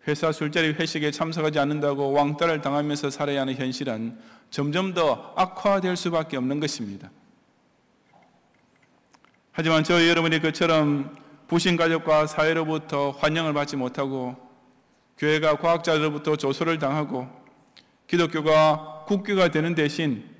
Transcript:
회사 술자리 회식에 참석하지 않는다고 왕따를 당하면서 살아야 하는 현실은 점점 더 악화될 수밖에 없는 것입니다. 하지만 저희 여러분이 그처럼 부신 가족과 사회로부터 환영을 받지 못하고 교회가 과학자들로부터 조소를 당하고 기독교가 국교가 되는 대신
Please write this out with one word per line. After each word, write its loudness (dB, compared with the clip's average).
회사 0
술자리 0
회식에 -2
참석하지 -2
않는다고 0
왕따를 2
당하면서 -2
살아야 -2
하는 -2
현실은 -6
점점 -2
더 0
악화될 0
수밖에 -4
없는 -2
것입니다. -8
하지만 2
저희 4
여러분이 2
그처럼 0
부신 2
가족과 2
사회로부터 0
환영을 0
받지 -2
못하고 -4
교회가 2
과학자들로부터 2
조소를 0
당하고 -2
기독교가 2
국교가 2
되는 0
대신 0